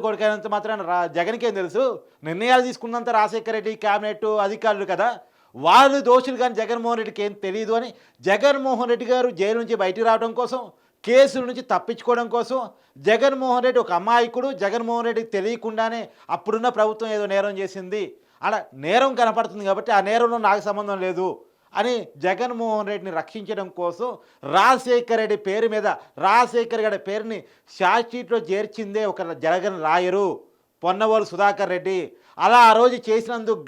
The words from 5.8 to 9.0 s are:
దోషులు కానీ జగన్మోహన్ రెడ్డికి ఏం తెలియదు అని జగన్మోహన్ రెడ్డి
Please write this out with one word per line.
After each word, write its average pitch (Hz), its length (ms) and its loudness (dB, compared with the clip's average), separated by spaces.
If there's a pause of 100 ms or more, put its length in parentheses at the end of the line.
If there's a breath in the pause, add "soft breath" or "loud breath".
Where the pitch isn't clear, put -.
దోషులు 254 320 4
కానీ 247 200 0
జగన్మోహన్ 233 400 -2
రెడ్డికి 208 260 -8
ఏం 202 80 -12 (100)
తెలియదు 214 340 -4
అని 240 100 -6 (380 soft breath)
జగన్మోహన్ 247 640 2
రెడ్డి 233 200 -2